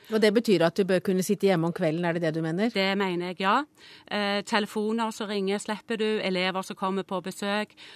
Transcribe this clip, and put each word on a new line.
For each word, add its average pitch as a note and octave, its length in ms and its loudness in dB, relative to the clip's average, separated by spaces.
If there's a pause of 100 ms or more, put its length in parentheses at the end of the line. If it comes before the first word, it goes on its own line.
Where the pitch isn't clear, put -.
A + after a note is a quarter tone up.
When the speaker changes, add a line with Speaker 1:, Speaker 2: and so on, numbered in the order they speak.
(120)
Speaker 1:
Og A3 80 2
det G#3+ 140 6
betyr G#3 320 4
at E3+ 100 2
du G3+ 80 2
bør F3+ 160 2
kunne F#3 220 0
sitte G3 260 0
hjemme E3 180 4
om E3+ 60 0
kvelden, E3+ 320 0
er E3+ 80 0
det F3 100 -2
det D#3+ 120 0
du D#3+ 80 -2
mener? F3 280 0
Speaker 2:
Det G3 280 0
mener F3+ 300 -2
jeg, F#3 120 -10
ja. G#3 240 2 (440)
Eh, G3+ 340 -2
telefoner A3 680 -2
som G#3 160 -8
ringer, G3+ 300 -2
slipper G#3+ 400 -6
du, G#3+ 220 0
elever F#3 420 -2
som G3+ 140 -10
kommer F#3+ 260 -2
på F3+ 200 -6
besøk, G3+ 520 -4 (220)